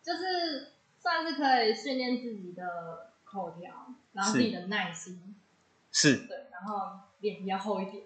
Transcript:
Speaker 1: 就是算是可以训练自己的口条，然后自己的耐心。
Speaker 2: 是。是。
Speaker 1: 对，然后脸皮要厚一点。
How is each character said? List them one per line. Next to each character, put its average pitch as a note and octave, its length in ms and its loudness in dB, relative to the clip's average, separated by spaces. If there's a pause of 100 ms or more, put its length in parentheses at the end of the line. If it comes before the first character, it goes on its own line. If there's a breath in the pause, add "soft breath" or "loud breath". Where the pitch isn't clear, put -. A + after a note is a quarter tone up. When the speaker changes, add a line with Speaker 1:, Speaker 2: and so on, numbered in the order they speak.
Speaker 1:
就 E4+ 100 -2
是 E4+ 600 -2 (260)
算 D#4+ 260 2
是 D#4+ 100 -2
可 C4 280 6
以 A3 100 6
训 C4 240 -2
练 B3+ 200 2
自 A#3+ 180 -6
己 F3+ 180 -10
的 F3+ 100 -10 (600)
口 F#3 360 -6
条， F3+ 120 -12 (420)
然 G3 100 0
后 G#3+ 80 4
自 A#3+ 80 6
己 A3 120 6
的 F3+ 160 -6
耐 F#3+ 240 0
心。 F3+ 440 -14 (560)
Speaker 2:
是。 D3+ 240 8
是。 - 120 -8
Speaker 1:
对， - 100 -10 (140)
然 - 140 -12
后 F#3+ 340 -4 (220)
脸 G3+ 200 -2
皮 F#3 60 -8
要 F#3+ 100 0
厚 G3 240 0
一 F#3 40 -2
点。 - 200 -12